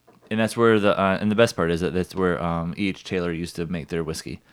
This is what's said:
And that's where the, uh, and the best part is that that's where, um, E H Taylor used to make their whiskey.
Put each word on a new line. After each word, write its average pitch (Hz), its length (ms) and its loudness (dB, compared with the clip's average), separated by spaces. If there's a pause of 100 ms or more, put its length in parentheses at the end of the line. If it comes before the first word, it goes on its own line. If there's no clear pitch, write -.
(300)
And 110 100 -2
that's 110 160 -2
where 113 240 6
the, 101 180 4
uh, 95 220 2
and 107 100 0
the 104 40 2
best 113 220 4
part 85 140 0
is 85 120 0
that 78 100 -2
that's 87 220 -2
where, 90 280 0
um, 85 360 -4
E 98 100 -2
H - 160 -8
Taylor 85 280 -4
used 82 240 -6
to 85 100 -6
make 82 220 -8
their 82 140 -4
whiskey. - 380 -8 (120)